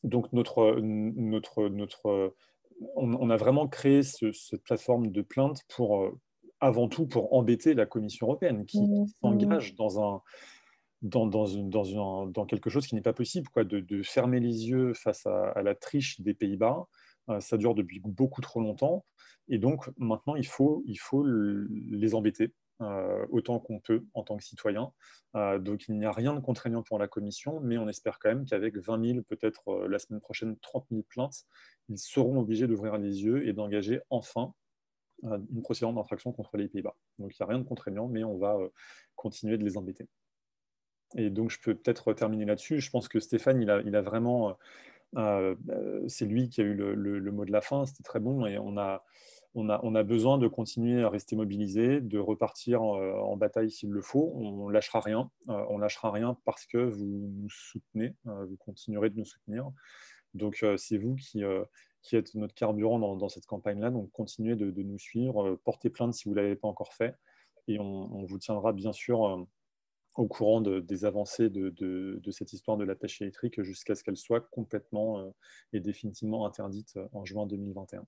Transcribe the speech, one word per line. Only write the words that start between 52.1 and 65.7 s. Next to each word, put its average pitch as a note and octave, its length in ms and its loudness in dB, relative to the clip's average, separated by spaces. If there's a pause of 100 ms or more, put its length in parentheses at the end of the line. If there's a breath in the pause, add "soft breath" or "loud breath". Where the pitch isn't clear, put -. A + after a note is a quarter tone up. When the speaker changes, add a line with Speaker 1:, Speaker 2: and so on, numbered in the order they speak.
Speaker 1:
repartir, G#2+ 640 0
euh, G2 380 0
en G#2 160 0
bataille A2 360 2
s'il G#2+ 180 -8
le G2+ 120 -2
faut. D3+ 340 2
On G2+ 340 -6
lâchera G#2+ 320 2
rien. A2 280 -2 (200)
Euh, G#2 180 -2
on G#2 100 -2
lâchera G#2 340 -2
rien A#2 340 -2
parce - 200 -4
que - 120 -2
vous A2 280 0
nous G2+ 440 -6
soutenez, - 640 -6 (120)
euh, G2+ 180 -8
vous F#2 100 -10
continuerez G#2 540 -2
de G#2 80 -6
nous G#2+ 80 -6
soutenir. B2 440 -10 (640 loud breath)
Donc, G#2 300 -4
euh, G#2 140 4
c'est G#2+ 200 -4
vous A#2 180 -2
qui, A#2+ 280 -6
euh, F#2+ 220 -2 (360 soft breath)
qui - 140 -2
êtes A2 200 0
notre G#2+ 180 -6
carburant A2 460 2
dans, G2+ 180 0
dans G2 100 -4
cette - 200 -12
campagne-là. G#2 420 -2
Donc, A#2 240 -4
continuez A2+ 420 -2
de, G2+ 160 -2
de F#2 100 -6
nous G2 160 -6
suivre. A2+ 480 0
Euh, F#2+ 200 0
portez - 240 0